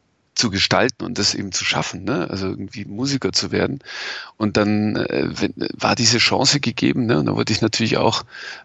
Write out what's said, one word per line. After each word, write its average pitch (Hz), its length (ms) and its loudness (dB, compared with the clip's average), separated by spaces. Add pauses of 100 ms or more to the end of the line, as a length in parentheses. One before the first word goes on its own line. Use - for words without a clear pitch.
(360)
zu 117 160 0
gestalten 95 540 2
und 90 120 -6
das 101 160 0
eben 98 200 -6
zu - 100 -4
schaffen, - 400 -4
ne? 139 260 -2
Also 95 180 -4
irgendwie 98 360 -8
Musiker 120 480 -2
zu - 220 -2
werden. 90 260 0 (560)
Und 107 220 0
dann, 104 400 4
äh, - 340 0
wenn, - 220 0 (200)
war 107 220 0
diese 120 220 2
Chance 135 420 2
gegeben, 123 460 0
ne? 123 120 4
Und 139 100 2
da 104 100 2
wollte 110 160 0
ich - 80 0
natürlich 113 340 2
auch, - 300 2 (400)